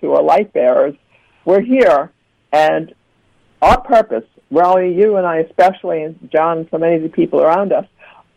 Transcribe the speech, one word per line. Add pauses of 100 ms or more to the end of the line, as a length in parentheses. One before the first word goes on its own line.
who
are
light
bearers, (500)
we're
here. (400)
And (680)
our
purpose, (280)
Raleigh,
you
and
I
especially,
and
John
and
so
many
of
the
people
around
us, (500)